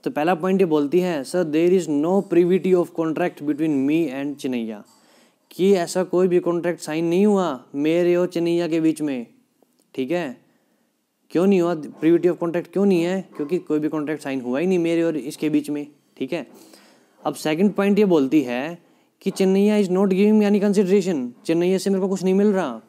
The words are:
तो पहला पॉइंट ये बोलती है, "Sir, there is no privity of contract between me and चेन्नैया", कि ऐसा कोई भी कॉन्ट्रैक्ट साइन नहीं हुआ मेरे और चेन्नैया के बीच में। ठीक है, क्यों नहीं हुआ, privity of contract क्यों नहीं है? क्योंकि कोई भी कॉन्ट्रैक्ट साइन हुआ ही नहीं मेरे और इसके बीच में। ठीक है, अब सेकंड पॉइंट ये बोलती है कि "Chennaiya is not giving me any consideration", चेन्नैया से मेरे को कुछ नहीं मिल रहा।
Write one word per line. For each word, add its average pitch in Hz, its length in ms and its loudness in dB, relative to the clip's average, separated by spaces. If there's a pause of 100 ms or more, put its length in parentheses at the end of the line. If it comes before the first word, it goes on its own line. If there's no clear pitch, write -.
तो 147 80 -4
पहला 156 240 0
पॉइंट 185 260 0
ये 196 40 -4
बोलती 151 340 0
है, 170 240 -2
"Sir, 180 220 -4
there 170 340 2
is 160 100 -6 (160)
no 180 80 0 (200)
privity 180 420 2
of 170 140 0 (100)
contract 160 440 -4
between 147 340 -2 (100)
me 156 120 0 (140)
and 139 220 -8
चेन्नैया", 117 480 -6 (680)
कि 190 220 2
ऐसा 180 300 0
कोई 180 240 0
भी 175 120 2
कॉन्ट्रैक्ट 170 420 -4
साइन 156 240 -4
नहीं 180 200 2
हुआ 185 400 0 (100)
मेरे 170 400 2
और 180 120 0
चेन्नैया 170 400 -2
के 160 140 -2
बीच 156 200 0
में। 131 260 -6 (680)
ठीक 131 160 -6
है, 170 300 -6 (880)
क्यों 175 180 2
नहीं 190 140 4
हुआ, 170 140 0
privity 160 500 0
of 175 120 2
contract 165 300 -4
क्यों 196 180 -2
नहीं 180 160 4
है? 180 360 -4
क्योंकि 147 200 -4
कोई 156 220 -2
भी 151 100 -2
कॉन्ट्रैक्ट 151 340 -6
साइन 135 180 -6
हुआ 123 180 -4
ही 175 80 0
नहीं 185 120 2
मेरे 165 240 0
और 165 140 -2
इसके 151 320 -6
बीच 147 200 -2
में। 147 180 -6 (300)
ठीक 135 160 -6
है, 151 140 -8 (760)
अब 147 80 -4
सेकंड 160 400 0
पॉइंट 202 260 2
ये 214 60 4
बोलती 151 360 4
है 131 400 -6 (400)
कि 190 100 -4
"Chennaiya 202 520 2
is 180 140 0
not 196 160 2
giving 208 280 4
me 202 80 2
any 202 140 2
consideration", 185 680 2 (160)
चेन्नैया 175 320 0
से 190 120 -2
मेरे 190 120 0
को 196 60 -2
कुछ 180 160 -4
नहीं 185 100 2
मिल 202 140 4
रहा। 156 420 -2